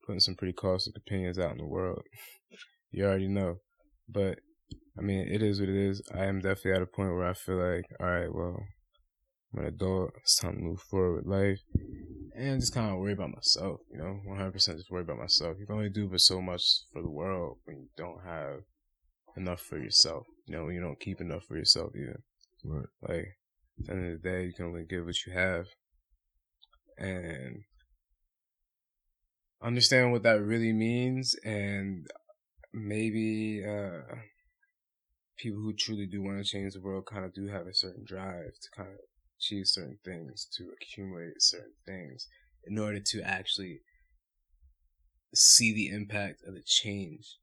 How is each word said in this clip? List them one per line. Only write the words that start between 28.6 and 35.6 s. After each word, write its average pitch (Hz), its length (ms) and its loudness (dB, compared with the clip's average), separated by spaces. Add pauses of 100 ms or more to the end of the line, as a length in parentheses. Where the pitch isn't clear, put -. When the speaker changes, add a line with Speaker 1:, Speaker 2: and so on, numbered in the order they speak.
Speaker 1:
understand 120 500 6
what 117 120 2
that 107 180 8
really 113 300 4
means, 123 640 2 (100)
and 101 640 -2 (640)
maybe, 110 920 0
uh, 101 380 -6 (1400)
people 107 240 -4